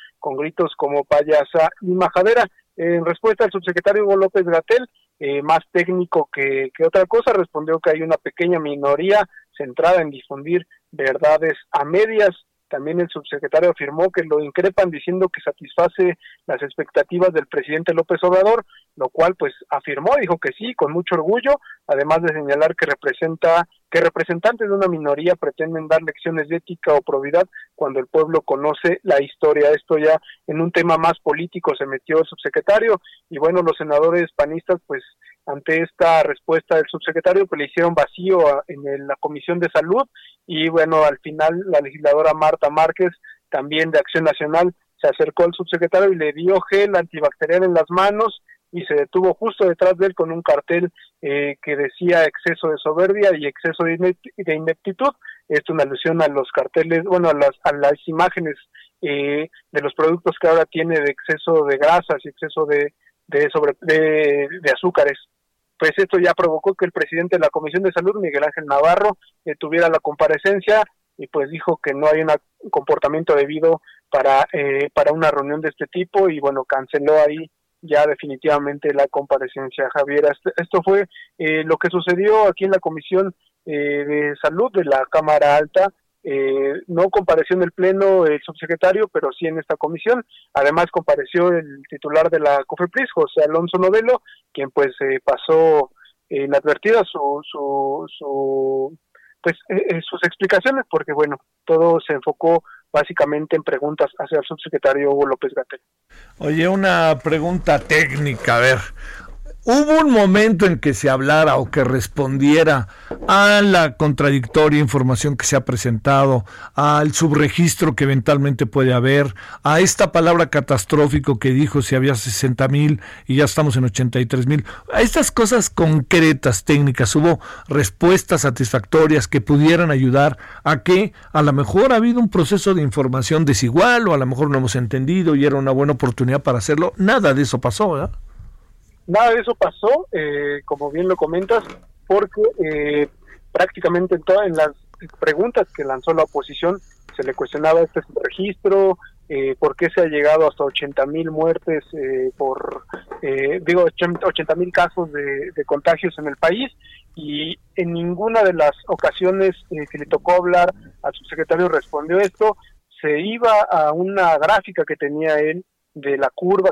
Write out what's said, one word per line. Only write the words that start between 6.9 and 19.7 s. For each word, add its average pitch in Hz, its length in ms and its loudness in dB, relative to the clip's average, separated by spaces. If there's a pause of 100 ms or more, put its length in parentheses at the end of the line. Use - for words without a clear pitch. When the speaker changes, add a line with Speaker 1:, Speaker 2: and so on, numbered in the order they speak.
Speaker 1:
cosa, 233 280 0
respondió 160 460 -2
que 170 100 0
hay 160 120 0
una 160 140 0
pequeña 175 440 -2
minoría 151 680 0 (300)
centrada 160 440 0
en 151 100 -6
difundir 143 540 -6 (240)
verdades 151 680 0 (140)
a 143 120 -2
medias. 208 460 0 (400)
También 156 320 -6
el 170 80 -4
subsecretario 156 640 -2
afirmó 156 400 -2
que 175 120 -4
lo 151 160 -2
increpan 180 500 -2
diciendo 175 380 -4
que - 140 -8
satisface 175 760 -2 (300)
las 135 140 -8
expectativas 165 720 -2
del 151 120 -2
presidente 156 480 -4
López 165 300 -2
Obrador, 190 420 2 (300)
lo 127 140 -6
cual, 175 260 0
pues, 143 180 -6 (160)
afirmó, 151 420 -4 (100)